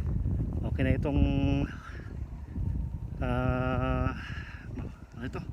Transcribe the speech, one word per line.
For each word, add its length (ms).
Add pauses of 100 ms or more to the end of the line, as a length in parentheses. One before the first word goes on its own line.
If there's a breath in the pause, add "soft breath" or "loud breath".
(680)
Okay 160
na 140
itong, 240 (2000 loud breath)
ah, 880 (1040 loud breath)
ano 80
ito? 160 (120)